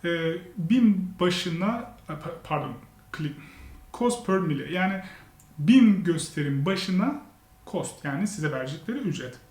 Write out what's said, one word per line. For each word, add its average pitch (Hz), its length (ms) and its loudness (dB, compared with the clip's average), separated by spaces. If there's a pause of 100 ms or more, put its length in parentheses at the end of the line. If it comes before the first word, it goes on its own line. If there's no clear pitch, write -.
e, 165 320 0 (200)
bin 196 600 4
başına, 180 760 -2 (140)
e, - 20 -8
pa-, 170 320 -10
pardon, 139 300 -4 (440)
click, 151 180 -6 (580)
cost 240 340 -2
per 190 120 4
milli. 156 340 -2
Yani 185 300 0 (540)
bin 208 460 8
gösterim 147 640 0
başına 190 560 0 (500)
cost. - 340 -6
Yani 147 220 -2
size 151 240 -4
verecekleri 143 460 -6
ücret. 156 420 -6 (120)